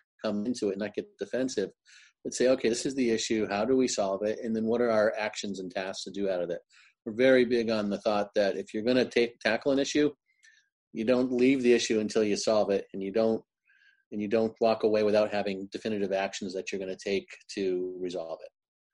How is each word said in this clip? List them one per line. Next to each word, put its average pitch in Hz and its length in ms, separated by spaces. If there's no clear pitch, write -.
come 104 220
into 120 240
it, 95 80
not 101 160
get 104 120
defensive, 113 520
but 127 100
say, 123 140
"Okay, 131 220
this 120 160
is 135 100
the 123 140
issue. 110 400
How 101 160
do 131 100
we 127 140
solve 98 340
it? 107 180
And 113 140
then 110 100
what 117 160
are 120 100
our 107 260
actions 107 420
and 92 100
tasks 95 360
to 98 60
do 98 180
out 90 120
of 87 80
it?" 85 120
We're 110 80
very 127 300
big 117 260
on 107 200
the 98 100
thought 104 360
that 101 200
if 98 180
you're 107 100
gonna 127 200
take, 117 360
tackle 117 340
an 135 60
issue, 147 320
you 113 120
don't 127 260
leave 127 300
the 120 120
issue 113 260
until 110 240
you 104 120
solve 104 360
it, 98 220
and 95 100
you 98 80
don't, 113 320
and 107 100
you 104 60
don't 113 320
walk 113 240
away 107 200
without 107 280
having 98 400
definitive 101 400
actions 95 420
that 95 180
you're 98 80
gonna 95 180
take 98 300
to 92 480
resolve 85 420
it. - 60